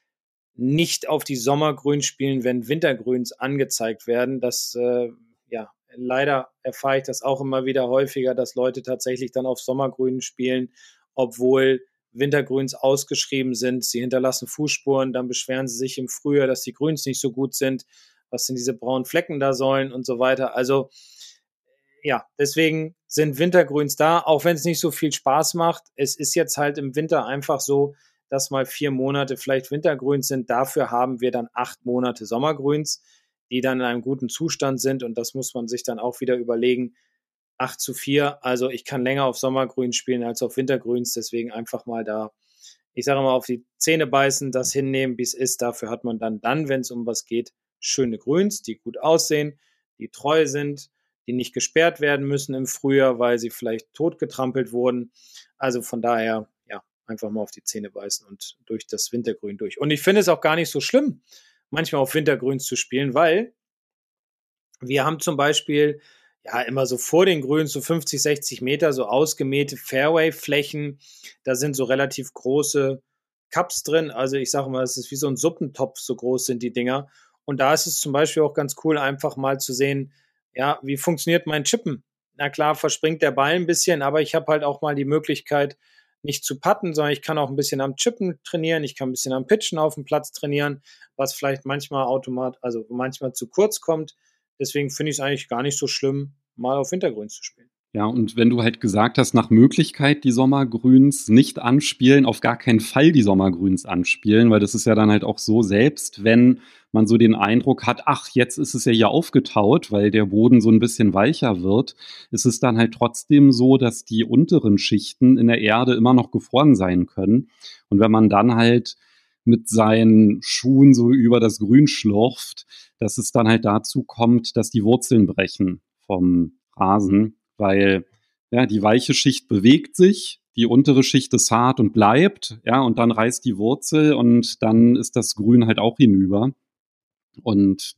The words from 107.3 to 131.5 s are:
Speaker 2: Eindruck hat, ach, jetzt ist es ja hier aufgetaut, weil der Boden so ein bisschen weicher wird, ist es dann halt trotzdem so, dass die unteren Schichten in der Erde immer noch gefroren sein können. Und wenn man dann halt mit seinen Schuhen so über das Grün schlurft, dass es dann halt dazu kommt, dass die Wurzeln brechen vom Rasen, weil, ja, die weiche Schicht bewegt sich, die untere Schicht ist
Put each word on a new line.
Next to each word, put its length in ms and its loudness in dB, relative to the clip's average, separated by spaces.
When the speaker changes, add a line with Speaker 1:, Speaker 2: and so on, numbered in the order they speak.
Speaker 2:
Eindruck 540 0
hat, 180 -2
ach, 260 -2
jetzt 260 0
ist 160 -4
es 100 -4
ja 80 2
hier 160 4
aufgetaut, 800 2
weil 220 2
der 140 2
Boden 340 6
so 100 4
ein 80 8
bisschen 360 2
weicher 480 0
wird, 340 0
ist 140 -4
es 160 0
dann 180 2
halt 160 2
trotzdem 560 6
so, 260 6
dass 280 0
die 180 -2
unteren 560 4
Schichten 580 2
in 120 4
der 120 2
Erde 340 2
immer 200 4
noch 160 4
gefroren 460 4
sein 300 2
können. 440 0
Und 100 4
wenn 140 6
man 160 6
dann 260 4
halt 440 4
mit 240 2
seinen 720 6
Schuhen 520 6
so 160 4
über 300 6
das 180 2
Grün 300 6
schlurft, 800 0
dass 180 -4
es 140 -6
dann 160 2
halt 160 4
dazu 400 -2
kommt, 520 2
dass 140 -2
die 140 0
Wurzeln 420 4
brechen 540 -2
vom 460 0
Rasen, 600 4
weil, 500 2
ja, 140 4
die 180 0
weiche 300 2
Schicht 340 0
bewegt 480 4
sich, 460 2
die 80 2
untere 380 6
Schicht 320 0
ist 160 2